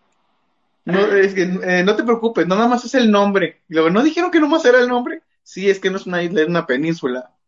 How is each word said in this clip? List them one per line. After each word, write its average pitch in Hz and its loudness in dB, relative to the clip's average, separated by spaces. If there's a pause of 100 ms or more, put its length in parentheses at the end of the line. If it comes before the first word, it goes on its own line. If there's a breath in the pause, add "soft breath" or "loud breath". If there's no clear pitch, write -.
(840)
No, 175 -2
es 196 2
que, 190 0
eh, 180 -2
no 208 2
te 220 -2
preocupes, 226 -2
no, 185 0
nada 233 2
más 247 -2
es 233 -8
el 240 4
nombre. 202 0
Y 165 -8
luego, 160 2
¿no 202 2
dijeron 339 0
que 349 2
nomás 311 0
era 247 6
el 247 2
nombre? 247 -6 (200)
Sí, 196 -4
es 190 0
que 190 -2
no 190 -6
es 196 -10
una 180 -4
isla, 170 -2
es 156 -2
una 175 -2
península. 135 -4 (180)